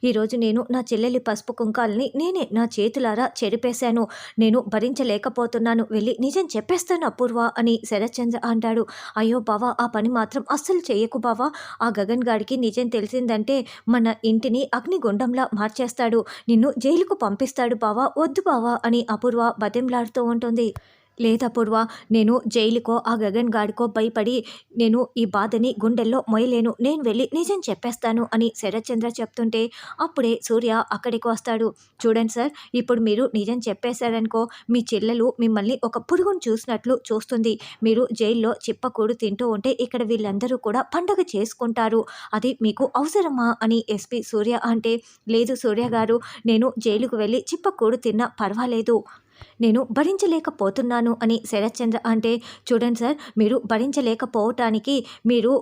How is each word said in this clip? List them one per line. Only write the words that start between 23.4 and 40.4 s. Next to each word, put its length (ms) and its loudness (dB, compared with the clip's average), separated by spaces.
గాడికో 380 0
భయపడి 480 0
నేను 220 4
ఈ 80 2
బాధని 520 0
గుండెల్లో 420 2
మోయలేను. 500 2
నేను 240 0
వెళ్ళి 300 2
నిజం 260 0
చెప్పేస్తాను," 720 -2
అని 240 2
శరత్చంద్ర 580 -4
చెప్తుంటే 480 -2
అప్పుడే 340 0
సూర్య 280 0
అక్కడికి 360 -4
వస్తాడు. 400 -2
"చూడండి 340 2
సార్, 180 -2
ఇప్పుడు 280 0
మీరు 220 2
నిజం 260 -2
చెప్పేశారనుకో, 840 -2
మీ 140 2
చెల్లెలు 440 0
మిమ్మల్ని 440 2
ఒక 160 -4
పురుగును 440 0
చూసినట్లు 600 -2
చూస్తుంది. 500 -2
మీరు 280 4
జైల్లో 500 0
చిప్పకూడు 520 -2
తింటూ 360 -4
ఉంటే 300 0
ఇక్కడ 240 -2
వీళ్ళందరూ 540 -2